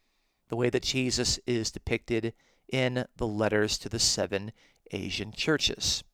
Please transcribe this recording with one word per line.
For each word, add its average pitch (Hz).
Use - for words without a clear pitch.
the 117
way 123
that 127
Jesus 123
is 117
depicted 113
in 127
the 120
letters 104
to -
the 113
seven 101
Asian 95
churches. -